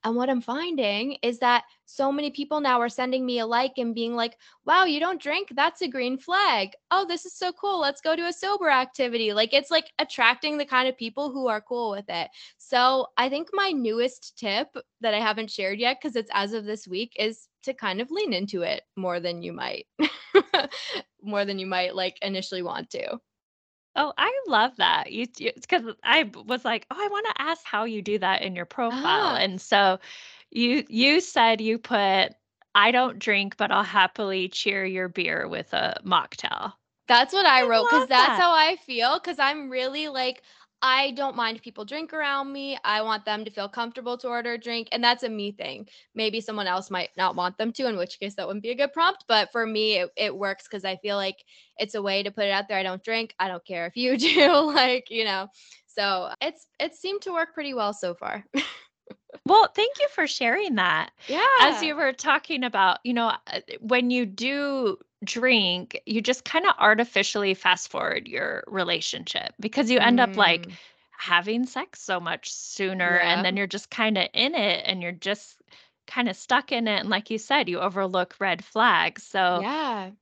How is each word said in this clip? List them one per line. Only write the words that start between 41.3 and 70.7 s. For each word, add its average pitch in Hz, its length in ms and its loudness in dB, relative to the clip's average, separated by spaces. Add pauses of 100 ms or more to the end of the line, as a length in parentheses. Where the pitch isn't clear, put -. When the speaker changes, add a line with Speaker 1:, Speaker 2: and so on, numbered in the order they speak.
Speaker 1:
mind 226 200 -2
if - 80 -18
people 214 200 -14
drink 302 280 -10
around 277 400 -4
me. 277 320 -8
I 214 180 0
want 214 220 -4
them 214 200 -4
to - 60 -10
feel 202 180 -8
comfortable 240 500 -8
to 254 100 -10
order 240 240 -4
a 240 60 -6
drink, 233 340 -8
and 240 100 -2
that's 240 220 4
a 233 40 -4
me 208 220 -6
thing. - 380 -12 (260)
Maybe 220 260 -2
someone 208 280 -4
else 190 220 -2
might 185 260 -4
not 185 180 0
want 180 240 -2
them 226 140 -2
to, 262 160 -4
in 214 80 -2
which 180 240 -6
case 202 160 -8
that 190 100 -6
wouldn't 202 160 -8
be 226 80 -8
a 247 60 -6
good 277 160 -2
prompt, 349 340 0
but 226 240 2
for 233 160 -2
me, 214 300 0
it, 180 200 -2
it 208 200 -2
works 196 320 -6
'cause 196 160 -10
I 190 120 -4
feel 202 200 -4
like 196 280 -4 (340)
it's 214 180 -4
a 202 60 -4
way 196 200 0
to 202 80 -4
put 208 140 -2
it 202 80 0
out 202 160 -2
there. 202 100 -2
"I 190 60 0
don't 190 180 -6
drink. 226 380 -4
I 190 80 0
don't 180 160 -8
care 170 220 -6
if 175 100 -10
you 254 220 2
<laughs> - 0 -
do," 302 540 6
like, 254 380 2
you 226 140 -2
know? 196 240 -2 (380)
So 196 440 -2 (120)
it's, 320 260 -8 (100)
it 320 160 -4
seemed 392 280 -8
to 381 100 -8
work 330 220 -4
pretty 285 200 -8
well 208 200 0
so 180 200 -6
far. - 300 -8 (100)
<laughs> 277 40 0 (880)
Speaker 2:
Well, 403 280 8
thank 480 260 0
you 587 80 2
for 339 180 0
sharing 277 500 0
that. 175 340 2 (480)
As 277 220 6
Speaker 1:
Yeah. - 20 -2
Speaker 2:
you 302 140 -2
were 277 160 0
talking 285 520 -2
about, 190 400 2
you 240 100 -2
know, 233 180 2 (140)
uh, - 140 -8 (200)
when 247 300 2
you 247 160 2
do 254 720 -2 (260)
drink, 208 840 0
you 220 140 -2
just 233 240 -2
kinda 349 340 2
artificially 208 760 2
fast 185 360 0
forward - 380 -4
your - 380 -6
relationship 170 920 -6
because 226 300 -2
you 254 80 6
end 240 220 6
up, 196 160 2
like, 175 320 4
Speaker 1:
Mm. 180 100 -18 (320)